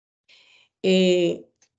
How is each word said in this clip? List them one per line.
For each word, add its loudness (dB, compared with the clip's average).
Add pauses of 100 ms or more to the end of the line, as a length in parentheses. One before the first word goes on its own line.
(840)
Eh, 0 (320)